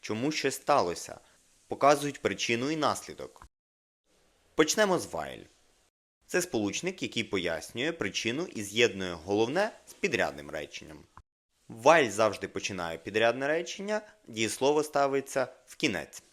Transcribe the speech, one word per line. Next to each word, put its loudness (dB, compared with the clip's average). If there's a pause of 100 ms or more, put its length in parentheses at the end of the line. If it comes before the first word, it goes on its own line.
чому -2
щось -2
сталося, 0 (460)
показують 2
причину 0
і -2
наслідок. -4 (1080)
Почнемо 4
з -6
weil. -8 (840)
Це 0
сполучник, -2
який -4
пояснює -4
причину -4
і -8
з'єднує 0
головне 0 (160)
з -20
підрядним -2
реченням. -12 (640)
Weil 6
завжди 2
починає -6
підрядне 2
речення, -4 (260)
дієслово 2
ставиться 0 (180)
в -20
кінець. -2 (100)